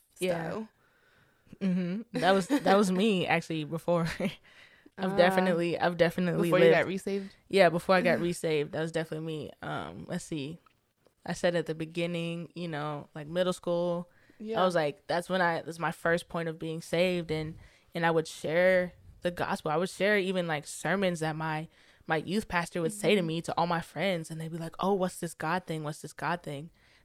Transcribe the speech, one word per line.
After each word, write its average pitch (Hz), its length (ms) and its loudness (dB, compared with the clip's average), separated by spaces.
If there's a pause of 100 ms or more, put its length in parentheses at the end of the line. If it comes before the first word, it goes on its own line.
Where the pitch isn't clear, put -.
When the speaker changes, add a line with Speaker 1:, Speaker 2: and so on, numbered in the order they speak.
(200)
Speaker 1:
Yeah. 170 300 -2
Speaker 2:
style. 220 200 -8 (920)
Speaker 1:
Mm-hmm. 185 580 -2
That 185 120 4
was, 190 160 4
that 196 300 4
was 202 140 4
me 185 360 2
Speaker 2:
<laughs> - 0 -
Speaker 1:
actually 160 380 0
before. 165 480 0
<laughs> - 60 -8 (800)
I've 190 140 0
Speaker 2:
Ah. - 20 -4
Speaker 1:
definitely, 180 640 4
I've 175 160 2
definitely 170 540 2
Speaker 2:
Before 180 100 4
you 170 60 8
Speaker 1:
lived 165 120 8
Speaker 2:
got 151 100 2
resaved? 196 420 -4 (180)
Speaker 1:
Yeah, 185 220 8
before 175 260 2
I 180 60 6
got 175 180 4
Speaker 2:
<laughs> - 0 -
Speaker 1:
resaved, 160 520 0
that 147 100 -2
was 165 100 -4
definitely 160 360 -4
me. 151 240 -8 (100)
Um, 101 460 -8
let's 175 180 -6
see. 156 340 -8 (640)
I - 80 -6
said 175 220 0
at 165 120 0
the 160 80 -4
beginning, 170 800 -6
you 170 120 -8
know, 151 480 -8
like, 151 120 -12
middle 180 260 0
school, 175 560 -2 (300)
Speaker 2:
Yeah. 220 220 -4
Speaker 1:
I 185 40 4
was 180 100 2
like, 151 320 -2
that's 170 220 -2
when 185 120 2
I, 165 200 2
that's 165 180 -10
my 156 120 0
first 170 380 0
point 165 200 -6
of 160 100 -8
being 160 220 -6
saved. 175 500 0
And, 156 240 -6 (380)
and 170 120 0
I 165 60 4
would 160 160 2
share 180 640 2 (280)
the 180 100 -2
gospel. 170 400 -2
I 151 60 0
would 185 120 0
share 208 280 2
even, 185 300 0
like, 151 180 -4
sermons 180 540 -2
that 156 160 -2
my, 160 320 -4 (400)
my 160 100 2
youth 196 300 -2
pastor 175 340 -2
would 165 120 0
say - 200 2
to 208 80 6
Speaker 2:
Mm-hmm. 165 60 0
Speaker 1:
me, 165 140 -2
to - 160 -6
all 170 100 2
my 170 140 0
friends. 170 500 -4
And 160 100 -10
they'd 160 100 -10
be 170 60 -6
like, 165 220 -8
"Oh, 196 140 2
what's 185 260 0
this 165 140 -6
God 160 340 -2
thing? 160 160 -4
What's 151 180 -6
this 156 120 -14
God 170 300 -2
thing?" 147 260 -10 (360)